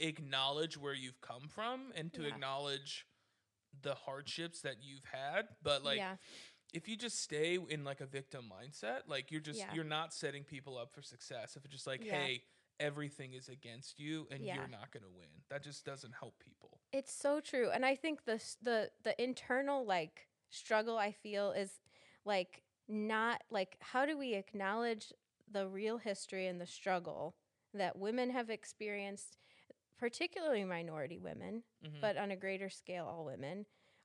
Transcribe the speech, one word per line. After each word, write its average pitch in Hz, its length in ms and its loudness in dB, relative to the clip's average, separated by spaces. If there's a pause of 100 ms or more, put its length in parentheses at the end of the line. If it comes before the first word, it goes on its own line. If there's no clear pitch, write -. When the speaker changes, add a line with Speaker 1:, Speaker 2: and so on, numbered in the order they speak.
Speaker 1:
acknowledge 151 760 2
where 143 180 -2
you've 131 260 -6
come 127 280 -10
from 247 460 -4
and 165 200 -4
to 160 80 -4
Speaker 2:
Yeah. 147 120 0
Speaker 1:
acknowledge 143 720 -2 (760)
the 139 120 2
hardships 143 680 -6
that 127 200 -4
you've 139 220 -14
had, 147 440 0 (140)
but, 143 220 4
like, 139 140 6
Speaker 2:
Yeah. 190 180 0 (560)
Speaker 1:
if 170 160 -4
you 220 80 -2
just 233 260 -2
stay 156 340 4
in, 151 280 -2
like, 139 160 -4
a 135 60 -6
victim 127 460 -8
mindset, 151 540 -4
like, 135 240 -2
you're 156 100 -2
just, 151 200 -4
Speaker 2:
Yeah. - 120 -4
Speaker 1:
you're 160 120 0
not 156 280 0
setting 143 300 -2
people 135 340 -10
up 120 160 -6
for 143 80 -16
success. 120 560 -10
If 139 80 -14
it's 143 80 -16
just 139 140 -10
like, 135 180 -2
Speaker 2:
Yeah. 214 80 -2 (140)
Speaker 1:
"Hey, 127 180 0 (340)
everything 143 540 -2
is 131 160 -12
against 123 500 -12
you 151 320 -4
and 143 140 -6
Speaker 2:
Yeah. 180 120 -2
Speaker 1:
you're - 120 -4
not 107 220 -10
gonna 101 180 -14
win." 90 400 -18
That 143 140 -4
just 143 240 -10
doesn't 135 260 -8
help - 260 -12
people. - 440 -20 (100)
Speaker 2:
It's 269 200 0
so 285 280 4
true. 247 300 4
And 262 160 6
I 269 80 8
think 302 300 0
the 226 100 2
s-, - 260 -4
the, 226 320 4 (100)
the - 200 2
internal, 262 640 4
like, 175 420 2 (220)
struggle 226 480 4
I 208 140 4
feel 202 400 0
is, 196 280 -2 (460)
like, 190 380 2 (240)
not, 220 600 2
like, 190 320 2
how 254 240 4
do 302 140 4
we 254 160 2
acknowledge 214 800 0 (360)
the 196 200 0
real 214 300 0
history 190 480 -2
and 180 140 0
the 175 60 -6
struggle 175 720 0 (360)
that 196 240 2
women 240 340 2
have 240 200 0
experienced, 202 880 -6 (580)
particularly 277 680 2
minority 170 540 -2
women, 185 460 -6 (180)
Speaker 1:
Mm-hmm. 151 180 -8
Speaker 2:
but 208 160 4
on 202 160 2
a 185 40 0
greater 190 320 -2
scale, 175 380 -6
all 165 180 -4
women, 143 420 -6 (380)